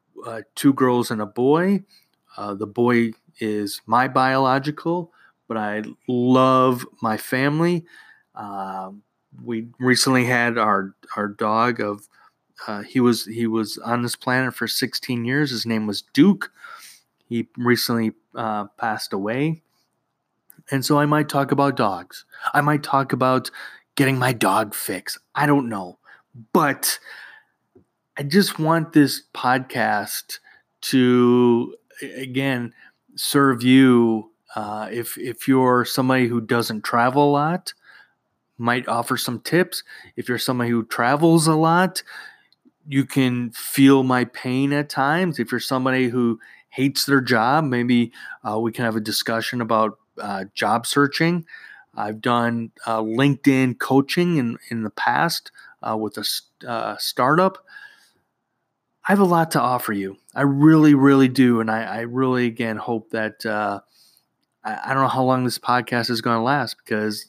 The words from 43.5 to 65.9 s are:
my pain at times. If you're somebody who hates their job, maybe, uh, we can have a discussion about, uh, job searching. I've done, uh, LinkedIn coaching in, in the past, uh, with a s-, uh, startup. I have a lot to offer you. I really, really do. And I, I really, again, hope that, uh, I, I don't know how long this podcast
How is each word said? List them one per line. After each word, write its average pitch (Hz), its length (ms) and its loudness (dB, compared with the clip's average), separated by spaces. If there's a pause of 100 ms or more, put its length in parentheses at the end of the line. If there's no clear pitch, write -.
my 127 220 2
pain 131 480 -4
at 147 160 -4
times. 156 500 -2
If 113 120 -4
you're 120 80 -2
somebody 131 480 0
who 117 320 0 (300)
hates 135 360 -2
their 139 160 2
job, 127 420 2
maybe, 120 480 0 (360)
uh, 107 120 -4
we 113 120 -2
can 120 140 -4
have 113 100 -2
a 110 60 -4
discussion 113 600 -4
about, 110 360 0 (240)
uh, 101 320 -8
job 113 320 -2
searching. 165 600 0 (500)
I've 107 260 -8
done, 117 500 -2 (140)
uh, 110 160 -2
LinkedIn 131 800 2
coaching 160 580 0
in, 117 200 -4 (120)
in 117 140 -6
the 107 80 -6
past, 143 600 -4 (300)
uh, 110 160 -4
with 107 200 -6
a 110 40 -10
s-, - 220 -8 (240)
uh, 113 300 -6
startup. 165 680 0 (1400)
I 180 40 2
have 202 80 4
a 196 60 6
lot 170 260 2
to 143 100 0
offer 120 320 -2
you. 98 240 -6 (180)
I 123 60 -2
really, 147 520 6
really 135 340 6
do. 123 320 4
And 110 120 -2
I, 113 120 -2
I 101 180 -8
really, 123 440 -2
again, 113 320 -4
hope 113 340 -6
that, 110 340 -6
uh, 104 340 -4 (840)
I, 110 220 -8
I 131 80 -4
don't 135 80 2
know 131 80 2
how 131 140 -2
long 127 200 2
this 123 140 -4
podcast 123 540 -2